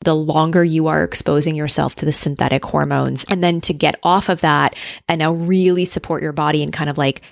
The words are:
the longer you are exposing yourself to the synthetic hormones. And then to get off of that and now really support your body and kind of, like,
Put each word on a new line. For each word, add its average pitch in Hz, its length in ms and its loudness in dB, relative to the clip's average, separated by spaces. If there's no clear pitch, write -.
the 160 140 2
longer 156 480 2
you 160 220 2
are 156 180 0
exposing 156 520 0
yourself 147 400 -2
to - 100 -6
the 151 60 0
synthetic 139 520 0
hormones. 139 640 -2
And 185 160 -2
then 170 180 2
to - 120 0
get 147 300 -2
off 185 260 2
of 175 120 0
that 147 340 2
and 165 100 0
now 160 160 2
really 180 520 2
support - 360 -4
your 151 120 -6
body 151 280 0
and 147 100 -4
kind 147 200 -4
of, 147 80 -4
like, 139 320 0